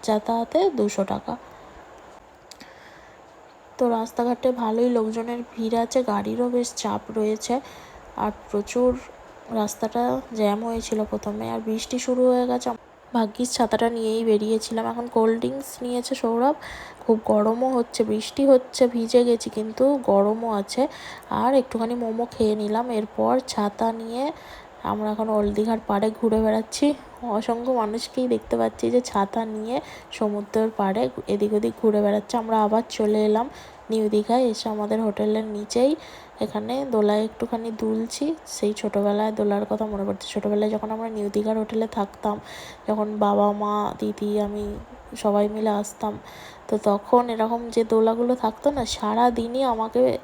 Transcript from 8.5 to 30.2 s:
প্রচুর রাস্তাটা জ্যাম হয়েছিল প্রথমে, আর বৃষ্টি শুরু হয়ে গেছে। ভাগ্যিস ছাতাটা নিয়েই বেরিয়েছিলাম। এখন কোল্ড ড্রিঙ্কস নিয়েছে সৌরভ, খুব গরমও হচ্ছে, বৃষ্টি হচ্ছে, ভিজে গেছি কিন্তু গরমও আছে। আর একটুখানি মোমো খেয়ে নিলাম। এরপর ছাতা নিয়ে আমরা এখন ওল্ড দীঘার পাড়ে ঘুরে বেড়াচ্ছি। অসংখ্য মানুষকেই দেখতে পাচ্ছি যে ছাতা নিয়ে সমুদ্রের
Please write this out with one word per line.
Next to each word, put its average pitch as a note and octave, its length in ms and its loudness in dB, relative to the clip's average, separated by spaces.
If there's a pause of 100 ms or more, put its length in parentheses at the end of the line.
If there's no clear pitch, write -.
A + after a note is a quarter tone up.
প্রচুর B3 400 2 (680)
রাস্তাটা A3 420 -2 (360)
জ্যাম G#3 300 2
হয়েছিল A3+ 300 -2 (120)
প্রথমে, G#3+ 340 -6 (100)
আর A3+ 140 -4
বৃষ্টি A3+ 280 -4 (100)
শুরু B3+ 240 2
হয়ে B3 220 2
গেছে। B3 160 -2 (480)
ভাগ্যিস A3+ 400 0
ছাতাটা A3+ 400 2
নিয়েই A3+ 340 0
বেরিয়েছিলাম। A3 640 2
এখন A#3+ 140 -6 (100)
কোল্ড A3+ 260 4
ড্রিঙ্কস C4+ 280 -4 (140)
নিয়েছে B3 280 -2 (100)
সৌরভ, A#3+ 340 2 (480)
খুব A3 120 4 (160)
গরমও A3 440 2
হচ্ছে, A#3+ 240 -2 (100)
বৃষ্টি G#3+ 400 -2
হচ্ছে, B3+ 320 6 (120)
ভিজে A#3 340 4
গেছি A#3 280 2
কিন্তু A3 280 0 (260)
গরমও G#3+ 400 4 (100)
আছে। A3 220 -2 (600)
আর B3 180 4
একটুখানি A#3 420 -2
মোমো A3+ 220 -2 (100)
খেয়ে G#3+ 280 2
নিলাম। G#3+ 240 0 (120)
এরপর A3 360 0 (180)
ছাতা G#3 360 0 (120)
নিয়ে A#3 240 -6 (680)
আমরা G#3+ 240 -2
এখন A3 220 -4
ওল্ড G#3 200 2
দীঘার A3 240 0 (100)
পাড়ে G#3 180 2 (100)
ঘুরে A3 260 2
বেড়াচ্ছি। A3 420 2 (520)
অসংখ্য A#3+ 420 -2
মানুষকেই A3+ 540 -2
দেখতে A3 260 -2
পাচ্ছি A3+ 340 0
যে B3 60 6 (100)
ছাতা G3+ 300 0 (140)
নিয়ে A3 220 -4 (420)
সমুদ্রের G#3 600 0